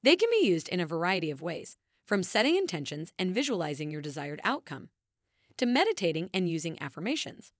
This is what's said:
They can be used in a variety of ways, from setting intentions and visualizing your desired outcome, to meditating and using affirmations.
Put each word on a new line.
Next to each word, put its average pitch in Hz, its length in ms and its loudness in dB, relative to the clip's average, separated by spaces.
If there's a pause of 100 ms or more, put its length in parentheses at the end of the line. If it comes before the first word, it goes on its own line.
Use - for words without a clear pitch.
They 311 140 8
can 440 160 2
be 427 160 6
used 165 200 2
in 180 120 -2
a 170 80 0
variety 165 420 0
of 143 140 -8
ways, - 340 -8 (300)
from 196 160 2
setting 240 320 4
intentions 156 640 -4
and 185 160 0
visualizing 160 560 -2
your 151 100 -8
desired 147 420 -8
outcome, 233 460 -4 (680)
to 247 100 2
meditating 240 680 0
and 185 160 2
using 165 320 -4
affirmations. 156 800 -6